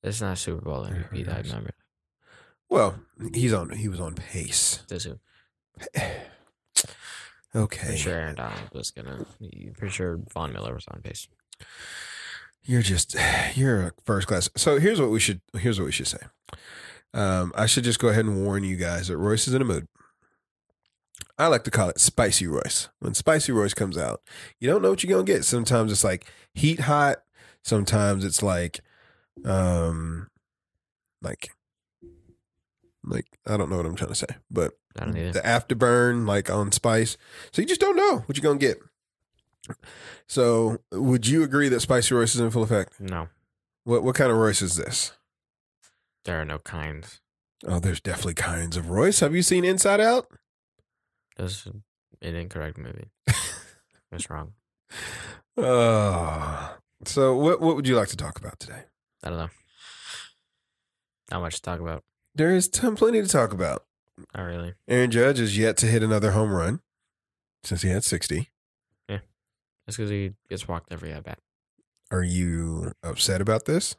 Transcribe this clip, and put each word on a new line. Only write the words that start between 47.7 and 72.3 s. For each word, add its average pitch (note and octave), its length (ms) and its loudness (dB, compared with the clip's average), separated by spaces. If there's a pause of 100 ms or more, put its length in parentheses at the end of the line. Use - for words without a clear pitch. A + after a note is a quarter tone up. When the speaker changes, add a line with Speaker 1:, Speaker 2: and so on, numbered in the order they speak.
Speaker 2:
there's F2 220 -2
definitely F2 340 -6
kinds E2+ 420 -4
of E2 120 -6
Royce. C#3+ 300 4
Have D3+ 160 2
you F3+ 80 2
seen F3+ 220 4
Inside G3 340 4
Out? A#3 280 4 (1120)
Speaker 1:
That's F#2 300 -8
an G2+ 160 -16 (520)
incorrect D#2+ 440 -8
movie. - 300 -14 (180)
Speaker 2:
<laughs> - 840 -8
Speaker 1:
That's F2 180 -10
wrong. D2+ 240 -12 (1040)
Speaker 2:
Uh, G2 1120 2 (340)
so C3 320 2
what, D3+ 260 4
what D#3+ 140 4
would C#3 120 -2
you B2+ 100 4
like G2+ 100 2
to - 100 -8
talk - 220 -10
about - 200 -12
today? - 240 -16 (400)
Speaker 1:
I - 60 -10
don't E2+ 80 -8
know. E2 120 -8 (1800)
Not F2 120 -4
much E2 140 -6
to - 60 -10
talk F2 200 -8
about. E2 220 -8 (300)
Speaker 2:
There D#3+ 220 2
is F3+ 140 2
t-, B3 220 0
plenty A3 300 4
to F#3+ 60 -2
talk B2+ 260 2
about. F2 320 -4 (500)
Speaker 1:
Not F2+ 80 -8
really. F2 300 -8 (140)
Speaker 2:
Aaron B2 240 4
Judge B2+ 280 4
is G#2 180 0
yet A2 200 2
to A#2+ 100 2
hit A2 160 4
another G#2+ 280 2
home G#2+ 220 4
run F#2 260 0 (840)
since F2 180 -4
he G2 80 2
had G2 160 0
sixty. E2+ 440 -2 (600)
Speaker 1:
Yeah. G2+ 100 -6 (680)
That's G#2+ 120 -12
'cause G#2+ 120 -4
he G2 240 -4 (160)
gets - 180 -10
walked E2+ 240 -8
every E2 200 -12
at D#2 120 -12
bat. - 160 -14 (720)
Speaker 2:
Are F#2 120 0
you E2+ 680 -2 (120)